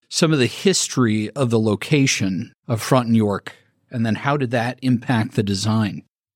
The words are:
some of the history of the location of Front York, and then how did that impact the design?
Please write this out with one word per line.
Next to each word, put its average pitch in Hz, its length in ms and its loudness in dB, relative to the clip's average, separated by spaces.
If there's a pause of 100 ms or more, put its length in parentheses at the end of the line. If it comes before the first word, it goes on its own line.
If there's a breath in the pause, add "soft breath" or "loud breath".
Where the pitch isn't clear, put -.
some 160 240 2
of 143 60 4
the 120 80 4
history 113 840 0
of 131 180 0
the 113 100 2
location 107 920 0 (160)
of 113 140 -2
Front 120 340 2
York, 104 380 0 (360)
and 113 160 -4
then 110 100 0
how 143 220 -2
did 127 140 -4
that 120 300 -2
impact 120 540 0
the 113 80 0
design? 101 600 -2 (320)